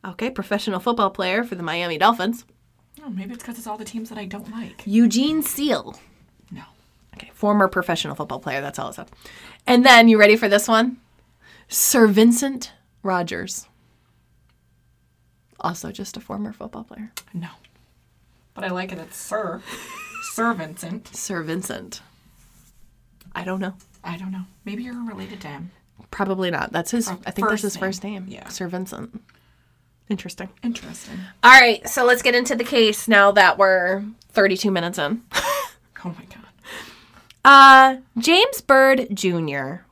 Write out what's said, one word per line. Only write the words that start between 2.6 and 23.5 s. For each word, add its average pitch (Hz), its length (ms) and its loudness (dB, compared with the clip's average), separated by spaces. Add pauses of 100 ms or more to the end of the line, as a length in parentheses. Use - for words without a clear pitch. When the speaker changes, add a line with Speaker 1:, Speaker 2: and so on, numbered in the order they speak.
Speaker 2:
Oh, 285 80 -16
maybe 196 240 -12
it's 233 100 -18
'cause 240 140 -14
it's 226 80 -16
all 214 100 -10
the 220 80 -14
teams 220 240 -12
that 214 100 -16
I 208 60 -12
don't 202 260 -14
like. 214 360 -16
Speaker 1:
Eugene 240 560 2
Seal. - 560 -4 (520)
Speaker 2:
No. 147 120 -18 (520)
Speaker 1:
Okay, - 200 -20
former 208 340 2
professional 175 460 -4
football 139 260 -10
player, 139 200 -6
that's 139 180 -10
all 127 120 -8
it - 40 -18
said. - 160 -20 (560)
And 247 180 4
then, 233 240 10
you 220 100 8
ready 214 180 8
for 226 120 -2
this 208 200 2
one? 240 300 0 (680)
Sir - 380 2
Vincent 233 680 2 (300)
Rogers. 185 680 -8 (1900)
Also 170 300 -8
just - 260 -16
a 220 40 -12
former 208 320 -12
football 226 320 -18
player. 220 280 -20 (200)
Speaker 2:
No. 170 160 -12 (1080)
But 190 100 -14
I 190 40 -8
like 185 240 -8
it. 160 60 -14
It's 160 180 -18
Sir. - 440 -10 (340)
<laughs> - 400 -16
Sir 233 200 -2
Vincent. 170 600 -14
Speaker 1:
Sir 175 280 -10
Vincent. - 600 -10 (1300)
I - 100 -10
don't 185 160 -6